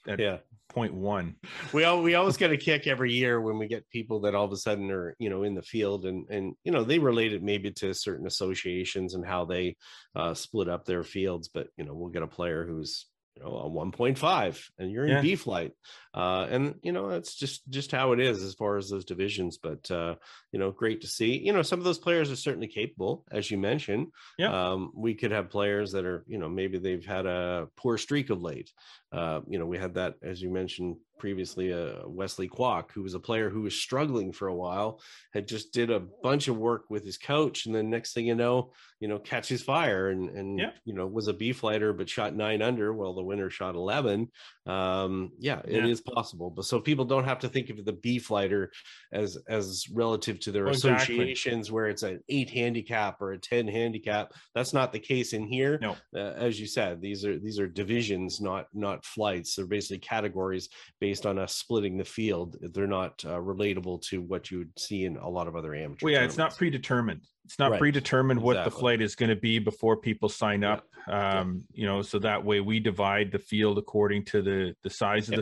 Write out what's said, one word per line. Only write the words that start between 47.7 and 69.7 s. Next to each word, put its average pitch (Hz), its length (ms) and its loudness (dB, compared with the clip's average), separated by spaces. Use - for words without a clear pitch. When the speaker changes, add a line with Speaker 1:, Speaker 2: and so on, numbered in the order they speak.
Speaker 2:
the 104 100 4
B 120 260 0
flighter 101 520 2
as, 101 260 -2
as 98 440 -2
relative 113 500 0
to 107 100 -6
their 101 140 2
Speaker 1:
Well, 139 80 4
exactly. 127 420 6
Speaker 2:
associations 120 560 0
where 110 160 2
it's 104 160 -2
an 92 260 -4
eight 139 200 0
handicap 117 720 0
or 98 120 -4
a 95 60 -8
ten 120 280 0
handicap. 110 640 0
That's 127 180 -2
not 131 200 4
the - 60 -4
case 127 340 0
in 110 120 -2
here. 135 360 0
Speaker 1:
No. 104 160 -4
Speaker 2:
Uh, 90 40 -4
as 110 240 0
you 107 80 -8
said, 90 340 -2
these 101 240 -6
are, 98 120 0
these 104 220 -6
are 98 80 0
divisions, 95 760 -2
not, 95 320 -4
not 101 320 -4
flights. 98 500 -2
They're 98 100 -4
basically 98 340 -4
categories 95 680 -2
based 101 260 -2
on 95 140 0
us 92 160 -4
splitting 104 420 0
the 95 80 -2
field. 90 560 -2
They're 87 260 -2
not, 92 380 -2
uh, 82 120 -4
relatable 92 720 -2
to 92 120 -2
what 87 300 -6
you 92 80 -4
would 82 200 -10
see 95 260 -2
in 85 120 -2
a - 120 -8
lot 87 180 -2
of 82 80 -6
other 78 180 -6
amateur 78 320 -6
Speaker 1:
Well, 151 80 4
yeah, 131 100 6
it's 120 140 -2
not 160 140 2
Speaker 2:
tournaments. - 60 -14
Speaker 1:
predetermined. 123 640 0
It's - 140 -18
not 139 120 6
Speaker 2:
Right. 104 80 2
Speaker 1:
predetermined 131 640 6
what 123 120 6
the 95 80 4
Speaker 2:
Exactly. - 180 0
Speaker 1:
flight 120 220 4
is 104 140 0
gonna 113 200 4
be 113 240 4
before 107 380 4